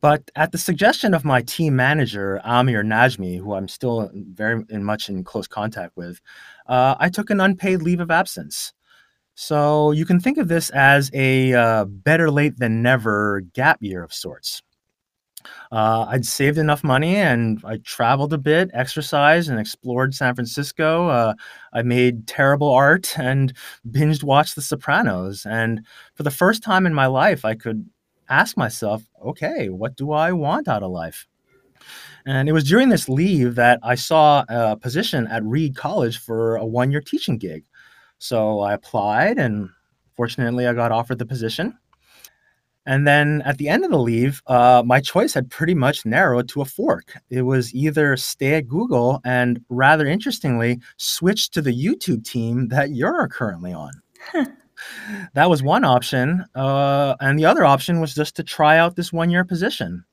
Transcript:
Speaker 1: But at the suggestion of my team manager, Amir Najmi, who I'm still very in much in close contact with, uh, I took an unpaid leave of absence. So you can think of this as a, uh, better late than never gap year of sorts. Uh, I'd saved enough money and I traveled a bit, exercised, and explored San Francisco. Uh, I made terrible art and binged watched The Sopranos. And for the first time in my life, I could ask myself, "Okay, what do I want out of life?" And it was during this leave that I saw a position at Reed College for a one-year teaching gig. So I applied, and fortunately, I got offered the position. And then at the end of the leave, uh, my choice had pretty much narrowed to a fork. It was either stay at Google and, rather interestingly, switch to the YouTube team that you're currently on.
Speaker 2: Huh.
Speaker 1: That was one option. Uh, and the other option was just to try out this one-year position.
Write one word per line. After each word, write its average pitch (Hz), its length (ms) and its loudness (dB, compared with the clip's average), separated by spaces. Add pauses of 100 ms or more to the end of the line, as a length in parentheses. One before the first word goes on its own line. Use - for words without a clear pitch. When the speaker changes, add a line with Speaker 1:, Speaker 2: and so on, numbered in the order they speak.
Speaker 1:
But 151 360 2
at 156 160 0
the 170 40 -6
suggestion 196 560 0
of 151 120 -2
my 131 160 2
team 147 340 -2
manager, 110 720 0
Amir 120 400 2
Najmi, 107 520 0
who 101 160 -8
I'm 95 140 -6
still 113 460 -4
very 107 560 -6
in 104 160 -6
much 104 240 -6
in 92 160 -8
close 110 200 -8
contact 104 520 -10
with, 175 240 -14 (460)
uh, 127 340 2
I 170 80 2
took 214 200 -6
an 202 120 2
unpaid 190 400 0
leave 175 180 0
of 170 100 -6
absence. - 600 -4 (640)
So 151 560 2
you 156 140 -2
can 180 160 2
think 277 160 -2
of 247 100 -2
this 165 220 0
as 139 440 4
a, 131 400 2
uh, 113 300 4
better 151 480 0
late 143 280 0
than 113 220 0
never 107 600 0 (120)
gap 147 280 0
year 95 200 -8
of 82 120 -14
sorts. - 480 -12 (1080)
Uh, 110 380 0
I'd 127 160 -2
saved 147 320 -2
enough 151 260 0
money 151 320 2
and 117 500 0
I 110 120 -8
traveled 135 560 0
a 160 40 -2
bit, 151 360 2
exercised, 147 760 2
and 120 100 -2
explored 127 540 -4
San 127 220 -2
Francisco. 156 720 -2
Uh, 117 260 2 (400)
I 117 80 -2
made 120 460 2
terrible 143 420 2
art 139 480 2
and 131 360 0 (360)
binged 151 340 0
watched 143 320 2
The 147 60 -10
Sopranos. 107 840 -2
And 113 400 -2 (300)
for - 80 -8
the 143 80 -2
first 220 320 0
time 190 220 0
in 170 80 0
my 139 120 2
life, 135 400 2
I 110 100 -2
could 110 340 -8 (380)
ask 170 300 0
myself, 113 440 -2 (240)
"Okay, 156 440 -6
what 107 260 -8
do 143 160 -6
I 160 220 0
want 170 340 -2
out 110 160 -2
of 92 80 -6
life?" 82 340 -10 (1000)
And 135 240 0
it - 20 2
was 160 140 2
during 233 240 6
this - 180 2
leave 135 480 2
that 120 260 6
I 123 140 0
saw 147 540 4
a 113 260 0
position 131 520 -4
at 113 160 -4
Reed 135 320 -2
College 147 440 -4
for 113 380 -2
a 110 80 -4
one-year 127 360 -2
teaching - 360 -6
gig. 95 260 -10 (540)
So 107 420 -2
I 101 140 0
applied, 107 680 -2
and 104 300 -4 (460)
fortunately, 123 520 -2
I 120 60 0
got 117 180 0
offered 117 260 -2
the 117 80 -6
position. 147 520 -6 (1080)
And 135 200 2
then 147 400 4
at 139 120 -2
the 143 120 -4
end 240 140 2
of 359 80 -2
the 165 80 2
leave, 120 480 0
uh, 123 380 6
my 123 140 4
choice 190 340 -2
had 131 180 -4
pretty 170 240 -2
much 139 300 0
narrowed 123 440 0
to 143 120 -6
a 139 40 -4
fork. - 480 -4 (160)
It 127 140 -2
was 127 300 0
either 143 440 2
stay 135 380 -2
at 147 120 -2
Google 135 560 0
and, 123 460 0
rather 139 380 4
interestingly, 123 720 -2 (180)
switch - 540 -2
to 165 100 -4
the 135 120 0
YouTube 139 520 -2
team 117 440 -4
that 139 220 -2
you're 214 360 -2
currently 90 460 -8
on. 76 180 -12 (400)
Speaker 2:
Huh. 302 140 -2 (880)
Speaker 1:
That 156 160 4
was 156 120 2
one 165 220 2
option. 135 600 0 (100)
Uh, 139 640 0
and 139 180 2
the 156 80 2
other 247 180 4
option 143 360 2
was 156 160 -4
just 151 220 -4
to 165 60 -6
try 156 340 4
out 170 180 2
this 175 180 -8
one-year 175 300 0
position. 180 680 -6